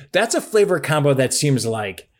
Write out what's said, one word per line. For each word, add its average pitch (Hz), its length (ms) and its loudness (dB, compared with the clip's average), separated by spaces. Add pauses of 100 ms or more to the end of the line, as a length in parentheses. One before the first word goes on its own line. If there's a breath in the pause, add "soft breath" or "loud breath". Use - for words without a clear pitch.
(100 loud breath)
that's 339 220 0
a 339 80 0
flavor 196 380 2
combo 147 340 2
that 127 200 0
seems 131 320 0
like, 107 440 -6 (100)